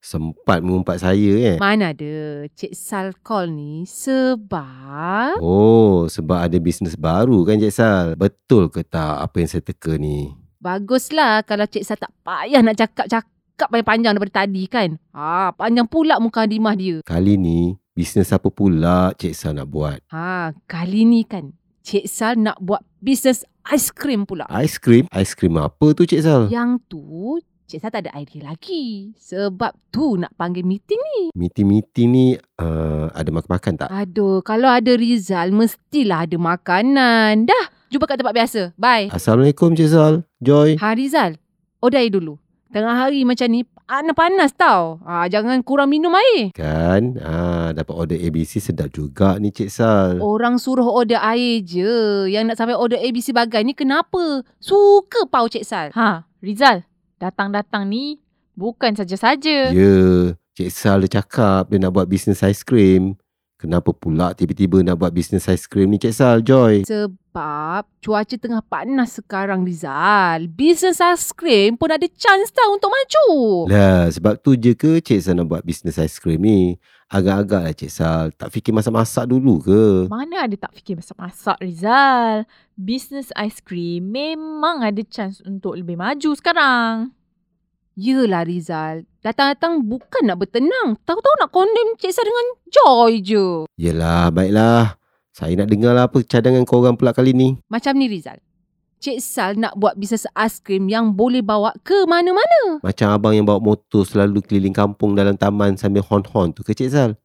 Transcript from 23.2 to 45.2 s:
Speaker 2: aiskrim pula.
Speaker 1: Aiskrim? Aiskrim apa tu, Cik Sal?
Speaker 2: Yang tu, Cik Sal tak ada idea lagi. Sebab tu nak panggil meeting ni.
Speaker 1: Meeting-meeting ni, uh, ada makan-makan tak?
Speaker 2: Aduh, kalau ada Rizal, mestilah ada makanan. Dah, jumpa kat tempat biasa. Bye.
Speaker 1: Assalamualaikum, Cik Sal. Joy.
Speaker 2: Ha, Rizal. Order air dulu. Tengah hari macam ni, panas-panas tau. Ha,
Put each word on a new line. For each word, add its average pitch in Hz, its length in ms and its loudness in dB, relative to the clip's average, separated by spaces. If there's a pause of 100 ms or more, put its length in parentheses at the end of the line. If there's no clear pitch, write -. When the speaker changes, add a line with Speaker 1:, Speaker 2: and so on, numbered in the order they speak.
Speaker 2:
aiskrim 262 640 -2
pula. 180 240 -10
Speaker 1:
Aiskrim? 117 560 2
Aiskrim 92 480 -2
apa 147 400 2
tu, 175 80 4
Cik 165 160 0
Sal? 139 320 2
Speaker 2:
Yang 240 400 -2
tu, 170 480 -10 (240)
Cik - 160 -14
Sal 220 160 -10
tak 190 80 -8
ada - 160 -12
idea 147 320 -16
lagi. 220 640 -10
Sebab 196 560 -6 (160)
tu 233 320 -2
nak - 160 -8
panggil 180 320 -4
meeting 285 320 -4
ni. 494 320 -4
Speaker 1:
Meeting-meeting 101 800 0
ni, 127 140 6 (340)
uh, 80 560 -2
ada 78 160 -4
makan-makan - 480 -2
tak? - 80 -6
Speaker 2:
Aduh, 190 560 -2
kalau 226 240 0
ada 247 240 2
Rizal, 208 560 0
mestilah 202 800 0
ada 170 80 -4
makanan. 220 1120 2
Dah, 480 160 2 (240)
jumpa 277 160 -2
kat 269 160 -4
tempat 233 160 0
biasa. 226 240 0 (160)
Bye. 220 320 2
Speaker 1:
Assalamualaikum, 143 640 2
Cik 160 160 2
Sal. 156 400 4 (160)
Joy. 147 320 4
Speaker 2:
Ha, 208 160 -2
Rizal. 247 480 -2 (400)
Order 247 240 2
air 220 80 -2
dulu. 165 240 -4 (320)
Tengah 233 400 -2
hari 277 160 0
macam 247 240 0
ni, 240 160 0
panas-panas 320 880 -2
tau. 175 560 2
Ha, 170 240 -2